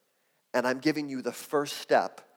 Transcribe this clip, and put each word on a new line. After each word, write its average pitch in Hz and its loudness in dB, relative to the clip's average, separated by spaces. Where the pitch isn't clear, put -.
and 123 2
I'm 127 0
giving 147 0
you 131 -6
the 117 -2
first - -2
step, - 2